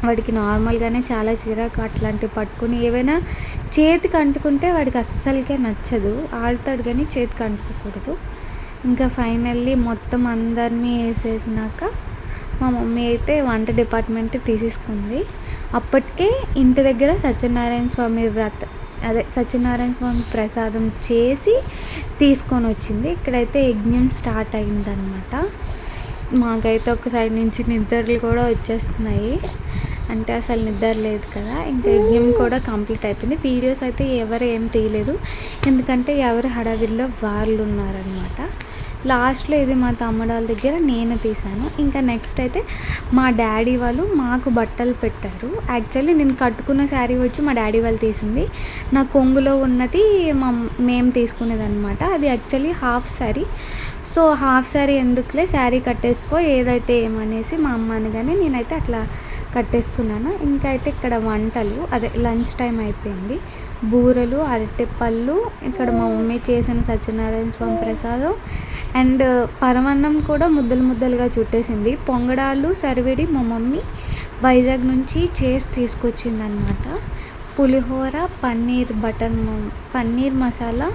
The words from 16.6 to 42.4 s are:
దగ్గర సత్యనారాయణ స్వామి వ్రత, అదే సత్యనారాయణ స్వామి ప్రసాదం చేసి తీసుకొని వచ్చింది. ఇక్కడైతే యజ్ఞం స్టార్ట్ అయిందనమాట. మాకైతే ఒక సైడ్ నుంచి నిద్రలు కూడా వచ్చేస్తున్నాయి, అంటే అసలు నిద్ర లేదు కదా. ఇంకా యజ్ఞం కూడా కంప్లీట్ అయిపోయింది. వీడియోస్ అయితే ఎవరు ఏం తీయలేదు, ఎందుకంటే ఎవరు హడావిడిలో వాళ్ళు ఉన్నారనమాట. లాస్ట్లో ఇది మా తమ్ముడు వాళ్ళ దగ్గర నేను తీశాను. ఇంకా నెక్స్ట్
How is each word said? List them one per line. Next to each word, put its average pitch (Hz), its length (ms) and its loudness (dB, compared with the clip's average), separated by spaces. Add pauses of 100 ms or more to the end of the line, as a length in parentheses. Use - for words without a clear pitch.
దగ్గర 269 340 4
సత్యనారాయణ 240 680 0
స్వామి 226 420 0
వ్రత, 214 400 -4 (360)
అదే 226 220 0 (100)
సత్యనారాయణ 247 560 0
స్వామి 247 300 -2 (120)
ప్రసాదం 220 580 -2 (200)
చేసి 277 500 4 (580)
తీసుకొని 196 460 4
వచ్చింది. 220 460 -2
ఇక్కడైతే 254 580 2
యజ్ఞం 233 400 2
స్టార్ట్ 220 460 -2
అయిందనమాట. 202 920 -2 (840)
మాకైతే 226 580 2
ఒక 233 160 -2
సైడ్ 226 260 0
నుంచి 226 340 0
నిద్రలు 233 500 0
కూడా 233 240 2
వచ్చేస్తున్నాయి, 220 1000 0 (680)
అంటే 226 220 -2
అసలు 233 320 -2
నిద్ర 220 320 0
లేదు 214 420 -4
కదా. 233 240 -4
ఇంకా 269 280 0
యజ్ఞం 233 420 6
కూడా 240 260 4
కంప్లీట్ 220 460 -4
అయిపోయింది. 247 500 -2
వీడియోస్ 254 280 0
అయితే 262 340 0
ఎవరు 233 280 -2
ఏం 233 220 0
తీయలేదు, 220 520 0 (480)
ఎందుకంటే 262 540 2
ఎవరు 240 260 2
హడావిడిలో 226 580 0
వాళ్ళు 220 580 -2
ఉన్నారనమాట. 190 840 -4 (580)
లాస్ట్లో 262 500 2
ఇది 269 180 2
మా 247 160 2
తమ్ముడు 226 380 -2
వాళ్ళ 226 180 -2
దగ్గర 247 320 0
నేను 233 400 2
తీశాను. 214 600 -4
ఇంకా 285 200 0
నెక్స్ట్ 240 400 -2